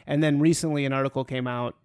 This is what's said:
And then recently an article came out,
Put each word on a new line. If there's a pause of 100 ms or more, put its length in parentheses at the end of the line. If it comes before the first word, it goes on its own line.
And
then
recently
an
article
came
out,